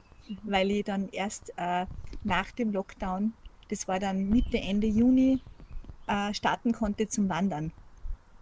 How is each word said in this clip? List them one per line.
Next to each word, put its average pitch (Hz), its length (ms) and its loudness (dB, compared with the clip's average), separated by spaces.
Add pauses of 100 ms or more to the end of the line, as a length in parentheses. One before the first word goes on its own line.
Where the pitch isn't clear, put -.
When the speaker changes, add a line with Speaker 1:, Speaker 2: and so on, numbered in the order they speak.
(280)
Speaker 1:
Mhm. 202 160 -10
Speaker 2:
weil 196 280 2
ich 208 120 0
dann 196 240 -2
erst, - 480 -6
äh, 175 300 -2 (400)
nach 185 260 0
dem 220 220 -2
Lockdown, 196 580 -2 (380)
das - 180 -2
war 185 120 0
dann 196 280 0
Mitte, 240 300 4
Ende 208 300 0
Juni, 254 520 6 (680)
äh, 202 260 0
starten - 400 0
konnte 214 340 0
zum 196 220 0
Wandern 160 420 0 (720)